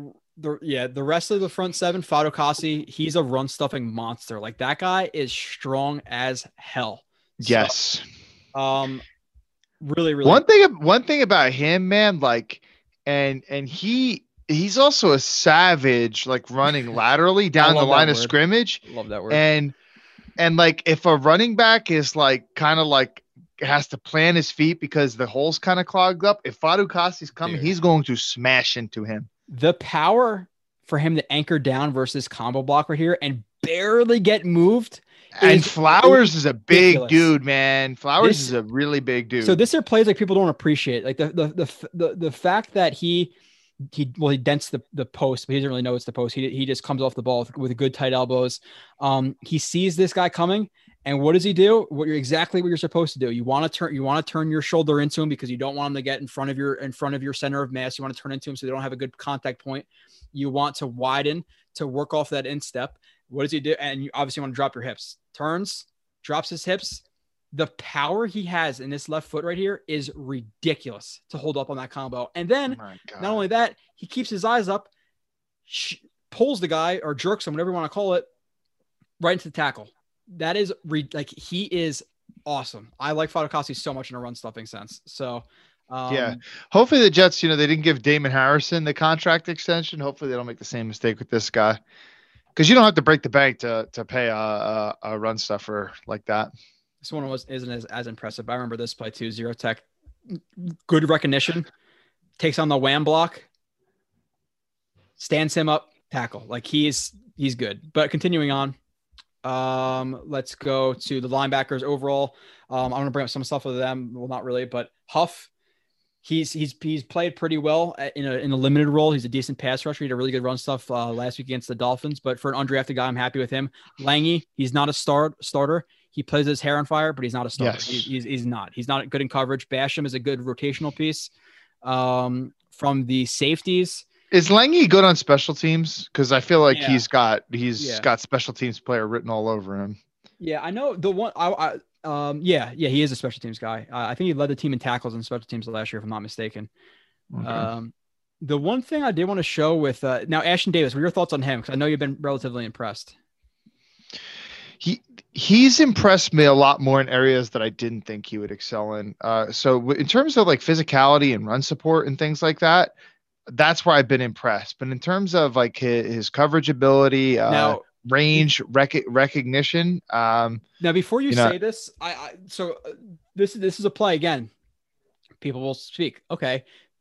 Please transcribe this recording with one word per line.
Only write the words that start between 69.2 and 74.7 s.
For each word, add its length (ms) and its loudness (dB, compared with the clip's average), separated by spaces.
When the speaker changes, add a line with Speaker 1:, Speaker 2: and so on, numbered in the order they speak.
Speaker 1:
foot 160 -6
right 120 -6
here 300 -4
is 280 -6
ridiculous 1120 -8
to 80 -14
hold 180 -6
up 140 -6
on 80 -10
that 120 -14
combo. 460 -10
And 140 -6
then 300 0
Speaker 2:
Oh 40 -18
my 140 -20
God. 140 -18
Speaker 1:
not 100 -4
only 160 -4
that, 280 0
he 100 -18
keeps 240 -8
his 140 -8
eyes 240 0
up, 220 -6